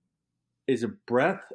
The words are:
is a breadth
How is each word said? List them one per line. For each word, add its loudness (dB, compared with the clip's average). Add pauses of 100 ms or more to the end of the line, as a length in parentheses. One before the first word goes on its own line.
(680)
is 0
a -2
breadth 0 (100)